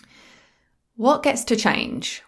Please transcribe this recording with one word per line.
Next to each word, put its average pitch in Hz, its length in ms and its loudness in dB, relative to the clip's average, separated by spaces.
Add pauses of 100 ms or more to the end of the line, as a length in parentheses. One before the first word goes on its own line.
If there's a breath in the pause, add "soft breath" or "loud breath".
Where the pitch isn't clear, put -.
(960 soft breath)
What 269 280 2
gets 262 220 0
to 233 100 0
change - 720 -2